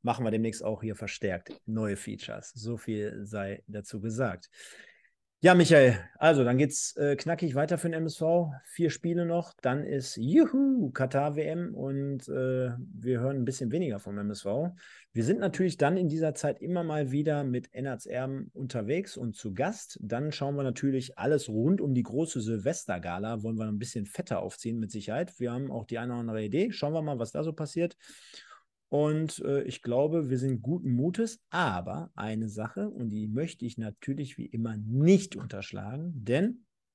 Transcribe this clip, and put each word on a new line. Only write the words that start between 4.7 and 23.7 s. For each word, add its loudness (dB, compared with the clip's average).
Ja, 12
Michael, 10
also 8
dann 4
geht's, 0
äh, 2
knackig -2
weiter 2
für -2
den 0
M -2
S -6
V. 2
Vier 0
Spiele 0
noch, -2
dann 2
ist, -4
juhu, 4
Katar 0
W -2
M -4
und, -4
äh, 0
wir -2
hören 0
ein 0
bisschen -2
weniger 0
vom -8
M -2
S -8
V. -2
Wir 0
sind 2
natürlich 0
dann 4
in 2
dieser 0
Zeit -2
immer -2
mal -2
wieder 0
mit -4
Ennerts -6
Erben -6
unterwegs -4
und -6
zu -8
Gast. -4
Dann -4
schauen -4
wir -2
natürlich -2
alles 2
rund 2
um 0
die 4
große -2
Silvestergala, -4
wollen -4
wir -2
ein -2